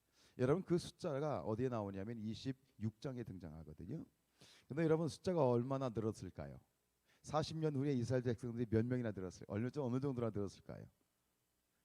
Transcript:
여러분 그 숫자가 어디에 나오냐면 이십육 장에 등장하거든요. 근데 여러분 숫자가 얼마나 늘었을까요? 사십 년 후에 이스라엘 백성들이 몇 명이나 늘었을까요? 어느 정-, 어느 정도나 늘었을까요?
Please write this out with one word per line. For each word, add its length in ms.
여러분 260
그 140
숫자가 640
어디에 260
나오냐면 500
이십육 800
장에 240
등장하거든요. 800
근데 160
여러분 240
숫자가 400
얼마나 400
늘었을까요? 720
사십 360
년 160
후에 200
이스라엘 280
백성들이 440
몇 200
명이나 240
늘었을까요? 460
어느 140
정-, 160
어느 120
정도나 320
늘었을까요? 560